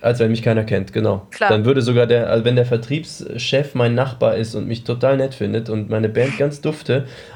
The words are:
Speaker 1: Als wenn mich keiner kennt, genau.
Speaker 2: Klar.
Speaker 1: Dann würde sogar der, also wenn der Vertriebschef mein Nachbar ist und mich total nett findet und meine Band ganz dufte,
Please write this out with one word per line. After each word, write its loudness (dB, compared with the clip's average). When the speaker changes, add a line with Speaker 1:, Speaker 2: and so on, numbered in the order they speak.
Speaker 1:
Als 2
wenn 4
mich -2
keiner 2
kennt, -2
genau. 0
Speaker 2:
Klar. 0
Speaker 1:
Dann 4
würde 4
sogar 4
der, 2
also 2
wenn 2
der 4
Vertriebschef -4
mein 2
Nachbar 0
ist -4
und -6
mich -6
total 0
nett -2
findet -4
und -4
meine 0
Band 0
ganz -2
dufte, -2